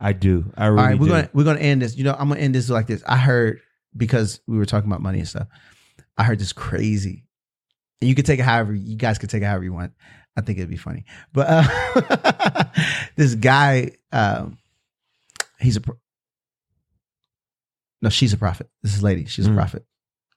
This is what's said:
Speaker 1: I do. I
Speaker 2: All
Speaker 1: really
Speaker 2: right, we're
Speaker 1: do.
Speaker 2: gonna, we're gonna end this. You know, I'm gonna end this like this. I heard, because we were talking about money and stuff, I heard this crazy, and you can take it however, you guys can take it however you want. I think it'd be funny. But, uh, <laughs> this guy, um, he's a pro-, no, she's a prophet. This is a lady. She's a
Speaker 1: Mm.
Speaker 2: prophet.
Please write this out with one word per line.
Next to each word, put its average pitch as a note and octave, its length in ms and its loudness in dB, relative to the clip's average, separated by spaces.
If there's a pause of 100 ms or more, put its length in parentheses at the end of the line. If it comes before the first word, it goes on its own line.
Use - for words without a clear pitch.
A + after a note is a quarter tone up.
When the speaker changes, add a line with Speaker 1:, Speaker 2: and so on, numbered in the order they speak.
Speaker 1:
I G2+ 120 0
do. F#2 440 0
I G#2+ 80 -2
Speaker 2:
All G#2+ 80 4
Speaker 1:
really G#2+ 140 6
Speaker 2:
right, C3 120 2
we're D3 80 4
Speaker 1:
do. D#3 60 4
Speaker 2:
gonna, D#3+ 200 2
we're C#3+ 120 2
gonna D3+ 160 0
end C#3+ 220 2
this. A#2+ 140 -6
You C3+ 80 -6
know, C#3 140 0
I'm C#3 100 -2
gonna C#3+ 120 -2
end C3+ 160 0
this A#2+ 120 -2
like A2+ 200 0
this. G#2+ 180 -6
I B2 100 0
heard, B2 440 2 (360)
because A#2 520 -2
we A2+ 100 -2
were G#2 80 0
talking G#2 240 -2
about F2 100 -4
money F#2+ 200 -4
and E2+ 80 -6
stuff, G#2 180 -10 (720)
I - 60 2
heard A2+ 160 0
this G2 120 -6
crazy, G#2 720 -4 (760)
and A#2+ 80 2
you C3 80 4
can C#3 80 0
take C3+ 160 0
it - 20 -2
however, A#2 320 2
you G#2+ 220 -8
guys A2 200 0
can G#2+ 140 -8
take G#2 120 -4
it G2+ 40 -2
however G2 180 -2
you F#2 80 -6
want. F2+ 200 -8 (440)
I A2+ 60 -2
think G#2 160 -6
it'd F2+ 100 -6
be F2+ 80 -10
funny. F2 280 -12 (280)
But, C#3 160 0
uh, B3+ 1160 2 (360)
<laughs> - 160 -14
this C#3 200 4
guy, C3 560 2 (200)
um, A2 460 -2 (1000)
he's A#2+ 160 2
a G#2+ 40 -4
pro-, - 160 -10 (2000)
no, A2+ 80 2
she's A2+ 220 2
a G2+ 60 0
prophet. F#2 300 -4 (140)
This G#2 120 -2
is G2+ 80 -2
a - 20 2
lady. G2 220 0
She's - 200 -2
a G#2+ 40 4
Speaker 1:
Mm. G#2+ 40 4
Speaker 2:
prophet. - 320 -2 (500)